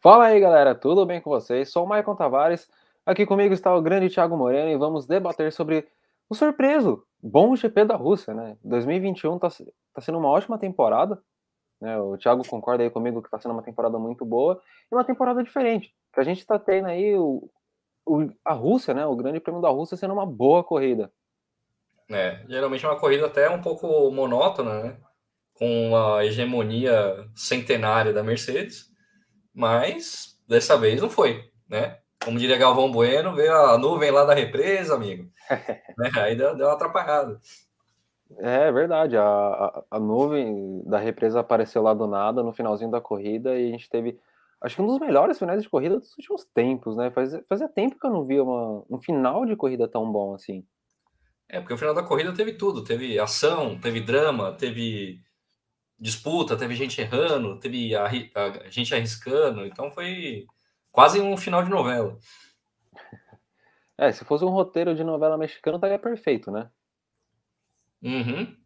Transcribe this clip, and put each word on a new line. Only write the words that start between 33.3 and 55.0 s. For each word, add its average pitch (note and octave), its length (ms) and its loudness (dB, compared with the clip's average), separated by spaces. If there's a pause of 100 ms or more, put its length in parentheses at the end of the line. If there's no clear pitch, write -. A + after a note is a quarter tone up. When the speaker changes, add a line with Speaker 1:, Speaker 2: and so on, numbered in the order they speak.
Speaker 2:
veio D#3 220 4
a C3 220 8
nuvem D3 340 2
lá C#3+ 140 6
da D3 80 6
represa, D3+ 600 0
amigo. G2 380 -6 (160)
Speaker 1:
<laughs> - 500 -6
Speaker 2:
Né? A#2+ 200 -2
Aí A2 180 0
deu, C3 220 0
deu C3+ 100 0
uma D3 60 4
atrapalhada. D3 680 -2 (1000)
Speaker 1:
É B2+ 300 2
verdade, D#3 460 0
a, G#2 80 6
a, G2+ 680 0
a G#2+ 60 -6
nuvem A2 880 -2
da G#2 140 0
represa A2+ 400 -2
apareceu A#2 420 0
lá A2 120 4
do G#2+ 120 -2
nada G#2+ 380 -2
no A#2 80 -4
finalzinho A2 400 -4
da A#2+ 80 -4
corrida A2+ 580 -4
e B2 120 -2
a - 20 -6
gente A#2 180 -14
teve, A#2 300 -6 (400)
acho - 160 -10
que F#3 60 -4
um G3+ 60 0
dos C4 120 0
melhores C#4 400 2
finais G3 240 -4
de G#3+ 60 -14
corrida E3+ 300 -2
dos - 180 -16
últimos F#4+ 260 -10
tempos, B2 540 -2
né? B2 140 -4
Faz-, C3 360 -4
fazia B3+ 220 -4
tempo B3+ 280 -2
que - 80 -12
eu C4 60 -2
não E3+ 140 -4
via C3+ 180 0
uma, A#2 460 -4
um B2 80 -8
final D3 480 -2
de A3 100 -2
corrida C3 320 -2
tão A2 240 -4
bom G2+ 240 -4
assim. F#2+ 300 -14 (840)
Speaker 2:
É, - 140 -10
porque - 140 -10
o - 20 -14
final D3+ 160 -2
da F3 100 -2
corrida E3 300 -2
teve G#3+ 180 -4
tudo, G3 320 -4
teve A#2 340 -4
ação, B2 600 -2
teve A#2 220 -6
drama, A#2+ 500 0
teve A2 720 -8 (760)